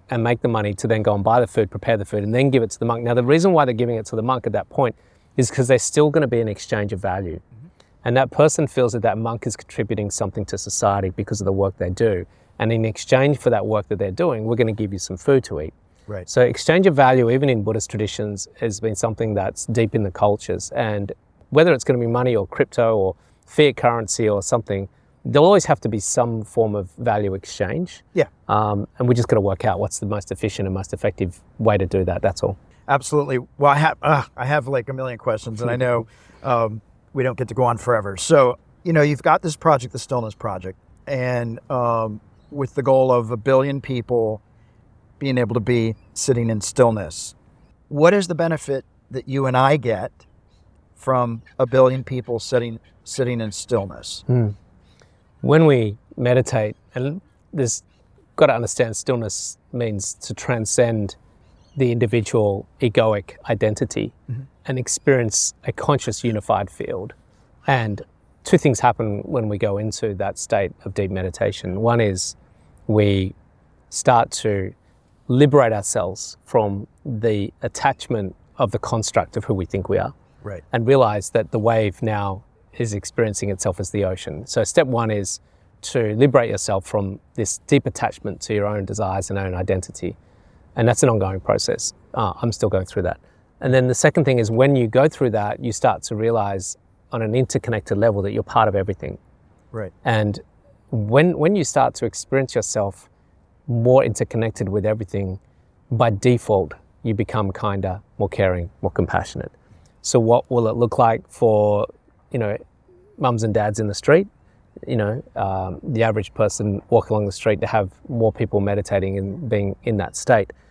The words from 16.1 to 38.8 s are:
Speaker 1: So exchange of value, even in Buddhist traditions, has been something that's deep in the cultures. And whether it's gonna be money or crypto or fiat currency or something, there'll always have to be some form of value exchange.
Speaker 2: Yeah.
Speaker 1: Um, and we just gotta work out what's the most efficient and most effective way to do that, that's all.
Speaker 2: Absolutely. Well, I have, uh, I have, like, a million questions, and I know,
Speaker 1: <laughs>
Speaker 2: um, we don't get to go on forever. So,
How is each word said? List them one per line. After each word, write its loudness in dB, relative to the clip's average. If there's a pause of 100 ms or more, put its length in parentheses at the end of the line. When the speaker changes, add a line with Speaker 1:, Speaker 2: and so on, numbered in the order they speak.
Speaker 1:
So 2
exchange 4
of 4
value, 6
even 2
in 2
Buddhist -2
traditions, -6 (120)
has -4
been -4
something -2
that's -4
deep 0
in 2
the -4
cultures. -2
And -4 (380)
whether 6
it's -2
gonna 2
be 0
money 2
or 0
crypto 0
or 0 (300)
fiat 4
currency 0
or 0
something, -2 (380)
there'll 4
always 6
have 2
to -2
be -2
some -2
form 0
of -6
value 0
exchange. -6 (100)
Speaker 2:
Yeah. 2 (240)
Speaker 1:
Um, 0 (120)
and 0
we 6
just 0
gotta 4
work -2
out 0
what's -4
the -8
most -6
efficient -4
and -4
most -8
effective -4 (180)
way 2
to 0
do 0
that, -4
that's -2
all. -2 (320)
Speaker 2:
Absolutely. 0 (200)
Well, 6
I 6
have, 2
uh, 2 (120)
I -6
have, 0
like, -4
a -6
million -8
questions, -4
and -2
I -2
know, 0 (200)
Speaker 1:
<laughs> -20
Speaker 2:
um, 0 (320)
we -2
don't -2
get -4
to -12
go 2
on 2
forever. -2
So, 4 (260)